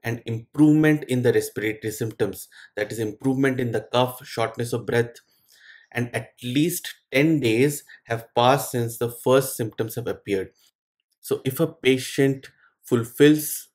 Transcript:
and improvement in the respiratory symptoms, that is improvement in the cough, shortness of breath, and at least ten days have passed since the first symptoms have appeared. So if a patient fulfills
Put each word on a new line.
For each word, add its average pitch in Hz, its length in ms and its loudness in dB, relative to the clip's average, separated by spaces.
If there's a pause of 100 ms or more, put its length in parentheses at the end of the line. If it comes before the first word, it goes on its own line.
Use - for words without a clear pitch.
and 120 200 -6
improvement 151 840 2
in 127 140 0
the 117 100 4
respiratory 107 580 -2
symptoms, 107 580 -6 (280)
that 104 160 -4
is 113 80 -6
improvement 131 580 0
in 120 140 -4
the 120 80 -2
cough, - 440 -2
shortness 117 480 -4
of 107 140 -6
breath, 120 300 0 (760)
and 120 240 -6
at 120 160 -8 (120)
least 147 520 -2 (160)
ten 147 300 4
days 123 420 2 (220)
have - 320 -8
passed 131 340 4
since 117 280 -4
the 117 120 -2
first 131 460 2
symptoms 110 400 -6
have 117 100 -8
appeared. 95 440 -4 (680)
So - 240 -6
if 131 140 -4
a 165 80 2
patient 135 840 0 (340)
fulfills 143 920 2